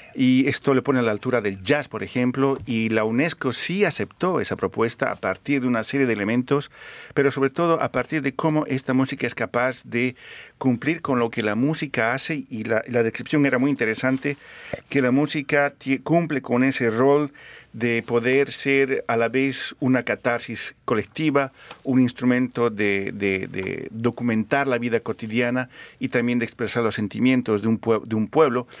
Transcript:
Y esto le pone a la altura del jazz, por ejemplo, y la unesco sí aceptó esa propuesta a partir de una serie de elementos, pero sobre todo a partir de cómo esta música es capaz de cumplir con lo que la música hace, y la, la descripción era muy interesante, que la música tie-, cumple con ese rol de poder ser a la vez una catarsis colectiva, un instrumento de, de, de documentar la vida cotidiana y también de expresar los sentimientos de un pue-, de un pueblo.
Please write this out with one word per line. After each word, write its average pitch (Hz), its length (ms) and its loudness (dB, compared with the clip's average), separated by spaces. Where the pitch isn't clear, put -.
Y 127 320 4
esto 143 260 2
le 127 80 4
pone 131 180 0
a - 20 2
la 113 100 2
altura 120 300 -2
del 98 220 -4
jazz, 139 240 0
por 104 160 -8
ejemplo, 127 640 0
y 113 240 -2
la 110 140 2
unesco 127 500 -2
sí 190 320 -2
aceptó 156 560 -2
esa 95 140 -4
propuesta 110 560 -2
a 101 40 -6
partir 123 460 -2
de 127 60 -2
una 117 160 0
serie 135 240 0
de 113 60 2
elementos, 120 580 0
pero 139 180 2
sobre 135 180 0
todo 165 320 0
a 131 100 0
partir 135 300 -2
de 135 120 -4
cómo 156 320 0
esta 131 280 -2
música 131 340 0
es - 80 -8
capaz 123 500 -2
de 120 300 -2
cumplir 135 440 0
con 127 180 0
lo 117 100 2
que 113 140 -4
la 104 120 0
música 127 580 0
hace, 139 360 -4
y 107 140 -8
la, 110 240 0
la 120 160 2
descripción 143 420 2
era 127 140 2
muy 135 120 2
interesante, 131 640 0
que 143 120 2
la 127 100 4
música 143 640 2
tie-, 131 240 -2
cumple 156 400 2
con 123 220 2
ese 131 260 2
rol 139 420 4
de 117 300 -2
poder 127 500 2
ser 135 560 0
a 120 80 0
la 113 140 2
vez 131 500 -2
una 127 220 4
catarsis 117 720 -4
colectiva, 135 640 0
un 131 180 4
instrumento 123 720 0
de, 101 420 0
de, 98 320 -2
de 95 460 -8
documentar 120 760 0
la 123 120 0
vida 113 220 0
cotidiana 120 680 -4
y 131 100 -4
también 120 300 0
de 117 60 0
expresar 120 360 -4
los 110 140 0
sentimientos 110 640 2
de 110 60 -2
un 110 120 2
pue-, 113 240 0
de 110 120 -4
un 107 120 0
pueblo. 135 380 2